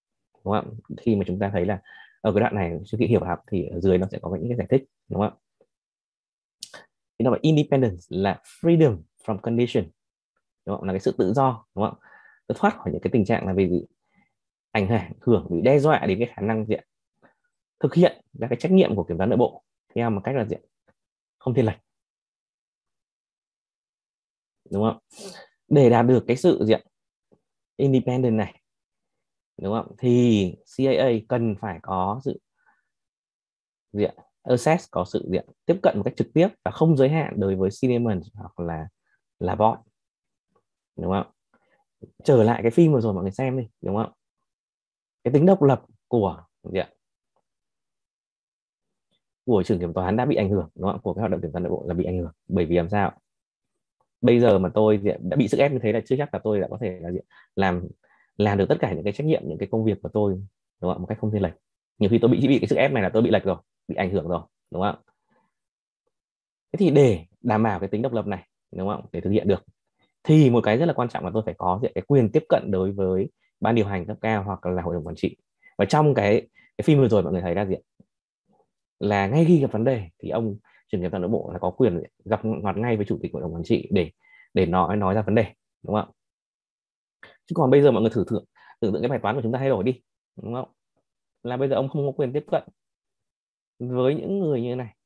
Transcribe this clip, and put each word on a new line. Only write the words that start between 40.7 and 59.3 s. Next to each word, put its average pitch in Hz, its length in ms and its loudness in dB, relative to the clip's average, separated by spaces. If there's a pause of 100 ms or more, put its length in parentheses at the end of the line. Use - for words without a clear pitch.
đúng 85 160 -4
không? 98 140 -2 (960)
Trở 127 180 6
lại 117 200 2
cái 117 80 2
phim 156 220 6
vừa 127 80 4
rồi 107 140 0
mọi 87 80 -4
người 95 100 -4
xem 131 260 -4
đi, 117 100 -8 (120)
đúng 92 160 -4
không? - 160 -4 (1120)
Cái 120 80 -2
tính 147 140 4
độc 190 160 6
lập 135 200 4 (260)
của 98 360 -2 (180)
gì 87 160 -8
ạ? - 100 -6 (2500)
Của 104 180 2
trưởng 90 180 -2
kiểm 85 120 -6
toán 92 240 -2
đã 123 80 0
bị 143 120 0
ảnh 98 140 0
hưởng, 92 240 0
đúng 95 180 -4
không? - 100 -8
Của 92 120 -6
cái 98 60 -8
hoạt 107 120 -2
động 82 80 -4
kiểm 78 120 -10
toán 90 100 -6
nội 82 80 -4
bộ - 160 -6
là 85 80 -6
bị 90 100 -2
ảnh 90 140 -4
hưởng. 82 140 -8 (160)
Bởi 87 180 0
vì 87 100 0
làm 85 120 0
sao? 101 240 -2 (1080)
Bây 120 200 4
giờ 107 180 4
mà 92 160 0
tôi 107 240 2
gì 98 120 -2
ạ? - 100 -4
Đã - 160 -4
bị 131 120 2
sức - 100 -2
ép 143 140 2
như 131 100 -4
thế 107 100 0
là 110 140 -2
chưa 131 120 0
chắc 143 160 -6
là 95 100 -6
tôi 104 160 0
đã - 100 -4
có 101 100 -10
thể 92 200 -8
là 85 100 -10
gì 90 80 -6
ạ? - 80 -12 (300)
Làm, 90 320 -2 (480)
làm 104 220 0
được 95 100 2
tất 151 120 2
cả 107 120 -2
những 78 120 -8
cái 101 80 -4
trách 147 140 -6
nhiệm, 156 220 0